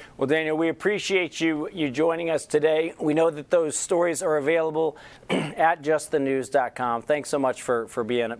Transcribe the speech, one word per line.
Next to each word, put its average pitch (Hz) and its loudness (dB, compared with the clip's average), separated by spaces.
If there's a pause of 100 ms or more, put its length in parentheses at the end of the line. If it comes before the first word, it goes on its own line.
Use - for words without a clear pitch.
(180)
Well, 135 0
Daniel, 156 0
we 165 0
appreciate 185 -2
you, 160 0
you 156 -2
joining 165 0
us 160 -2
today. 156 2
We 151 0
know 165 4
that 147 -12
those 165 2
stories 175 0
are 160 2
available 160 0 (140)
<clears throat> - -12
at 160 0
just 147 0
the 156 2
news 135 0
dot 127 0
com. 120 -2
Thanks 147 -2
so 151 0
much 131 0
for, 117 -2
for 120 -4
being, 117 -2